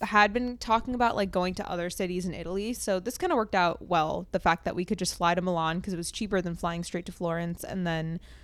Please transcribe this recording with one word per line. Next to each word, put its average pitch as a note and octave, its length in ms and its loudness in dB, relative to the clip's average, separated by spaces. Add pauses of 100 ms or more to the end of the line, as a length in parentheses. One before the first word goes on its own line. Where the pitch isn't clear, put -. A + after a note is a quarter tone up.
had G#3 300 6
been B3 260 -2
talking A#3 380 0
about, A#3+ 220 4
like, G3+ 120 2
going F3+ 260 0
to - 140 -6
other F3 200 -4
cities F3+ 360 -2
in F3 80 -2
Italy, F#3+ 380 -4
so G3 300 -2
this A#3+ 160 -4
kinda F4+ 180 2
worked A3 180 2
out F3 280 4
well, E3+ 500 0
the F#3 80 0
fact E3+ 240 2
that - 140 -2
we F3+ 80 -2
could G#3 120 0
just F3+ 160 -2
fly F3 220 2
to F3+ 60 2
Milan E3+ 400 0
'cause G3 120 -6
it E3+ 40 -2
was E3+ 120 -6
cheaper G3 320 0
than F3 140 -4
flying E3+ 300 -4
straight F3 220 -6
to F#3+ 40 -6
Florence E3+ 540 -4
and F#3 200 -4
then, E3 360 -2 (220)